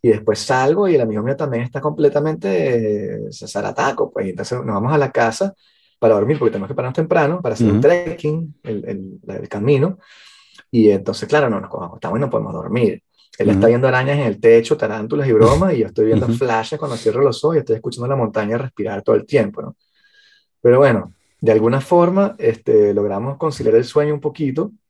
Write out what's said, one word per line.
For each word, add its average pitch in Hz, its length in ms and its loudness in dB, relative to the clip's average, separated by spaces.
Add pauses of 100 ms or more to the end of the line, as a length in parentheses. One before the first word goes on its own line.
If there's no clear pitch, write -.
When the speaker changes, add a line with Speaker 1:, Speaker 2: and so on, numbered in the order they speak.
Speaker 1:
Y 131 80 2
después 107 300 2
salgo 143 480 0
y 175 80 2
el 147 60 4
amigo 107 220 -4
mío 131 120 -4
también 123 300 -4
está 131 160 -8
completamente, 143 1500 -2
eh, - 60 -14
zarataco, - 800 -4
pues. - 140 -6
Y 95 40 -6
entonces 90 280 -8
nos 123 160 -6
vamos 110 180 -2
a 156 60 2
la 139 120 0
casa 123 420 -2 (460)
para 113 160 4
dormir, 117 240 0
porque 113 140 0
tenemos 98 160 -6
que 131 60 -8
pararnos 127 200 -6
temprano 160 480 0
para 110 120 -4
hacer 117 120 0
el 101 60 4
Speaker 2:
Ujú. 107 80 2
Speaker 1:
trekking, 160 840 0
el, 110 260 -8
el, 95 380 -12
el - 220 -12
camino. 139 500 0 (720)
Y 110 200 6
entonces, - 380 -2
claro, 143 220 2
no, 98 100 -4
nos 95 120 -14
acostamos - 460 -8
y - 20 -2
no 143 100 -2
podemos 104 220 -4
dormir. 92 500 -2 (360)
Él - 100 2
está 98 140 4
Speaker 2:
Ujú. 110 60 6
Speaker 1:
viendo 123 200 4
arañas 131 300 0
en 139 80 0
el 101 120 -4
techo, 113 380 6
tarántulas 135 520 -4
y 117 40 2
bromas, 139 420 4
y 127 40 -2
yo 110 80 0
estoy 107 200 0
viendo 113 200 2
Speaker 2:
Ujú. 117 100 -2
Speaker 1:
flashes 117 420 -4
cuando 135 180 -6
cierro 113 260 -2
los 131 220 0
ojos 160 120 2
y - 40 4
estoy 113 160 -2
escuchando 120 300 -8
la 117 100 -2
montaña 110 420 -2
respirar 101 440 -8
todo 113 140 2
el 104 100 -2
tiempo, 107 340 -2
¿no? - 160 -14 (840)
Pero 123 180 6
bueno, 123 360 2 (260)
de 110 120 2
alguna 113 280 2
forma, 180 580 2
este, 202 560 2
logramos 104 420 -4
conciliar 131 380 -2
el 117 100 4
sueño 147 300 0
un 139 60 -8
poquito 147 520 -6 (180)